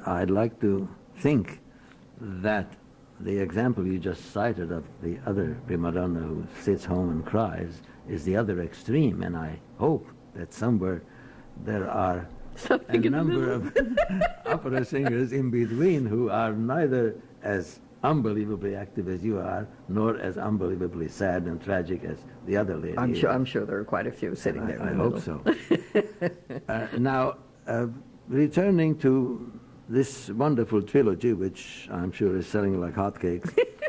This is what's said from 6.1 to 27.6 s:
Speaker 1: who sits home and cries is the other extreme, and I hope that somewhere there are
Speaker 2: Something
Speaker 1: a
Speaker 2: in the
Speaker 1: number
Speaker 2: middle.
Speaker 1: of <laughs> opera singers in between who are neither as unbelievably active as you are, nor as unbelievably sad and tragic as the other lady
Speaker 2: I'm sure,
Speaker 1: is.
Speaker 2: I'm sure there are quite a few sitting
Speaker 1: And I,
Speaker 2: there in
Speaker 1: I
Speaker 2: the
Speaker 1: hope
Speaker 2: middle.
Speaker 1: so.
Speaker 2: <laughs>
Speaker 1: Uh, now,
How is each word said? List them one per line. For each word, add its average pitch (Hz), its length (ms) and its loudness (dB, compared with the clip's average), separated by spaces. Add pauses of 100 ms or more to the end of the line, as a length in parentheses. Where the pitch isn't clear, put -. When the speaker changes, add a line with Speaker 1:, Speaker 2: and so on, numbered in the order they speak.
Speaker 1:
who 80 240 -6 (160)
sits 98 240 0
home 90 260 0
and 80 140 -2
cries 85 560 -2 (280)
is 78 160 -6
the 92 120 2
other 101 260 0
extreme, 110 600 0
and 87 140 -4
I 80 240 -8 (180)
hope 147 280 2 (280)
that - 180 -10
somewhere 95 500 0 (640)
there 104 240 -2
are 90 400 0 (280)
Speaker 2:
Something - 340 -2
Speaker 1:
a - 60 2
Speaker 2:
in - 60 4
the 240 80 2
Speaker 1:
number - 480 2
Speaker 2:
middle. - 280 0
Speaker 1:
of 240 120 0 (480)
<laughs> - 0 -
opera 131 380 0
singers 127 480 0
in 131 180 0
between 123 540 2
who 113 240 2
are 110 240 2
neither 123 640 2 (280)
as 98 380 -2 (220)
unbelievably 107 720 0
active 98 360 -4
as 87 120 -4
you 107 160 0
are, 95 300 -4 (200)
nor 107 280 2
as 95 220 -4
unbelievably 90 680 0
sad 90 380 0
and 85 180 -4
tragic 90 400 -2
as 82 140 -8 (300)
the 95 100 2
other 95 220 0
lady 82 180 -4
Speaker 2:
I'm 123 180 0
sure, - 140 4
Speaker 1:
is. 131 80 2
Speaker 2:
I'm 127 80 2
sure 107 220 -2
there 104 100 -2
are 104 80 -2
quite 101 220 -2
a 123 40 -2
few 90 240 -4
sitting - 280 -2
Speaker 1:
And - 100 -2
I, 57 40 -6
Speaker 2:
there - 40 -8
in - 80 -2
Speaker 1:
I - 40 -2
Speaker 2:
the 85 40 0
Speaker 1:
hope 98 200 2
Speaker 2:
middle. 76 280 -6 (760)
Speaker 1:
so. 175 460 -4
Speaker 2:
<laughs> - 20 -4
Speaker 1:
Uh, 110 180 -2 (120)
now, 131 380 2 (300)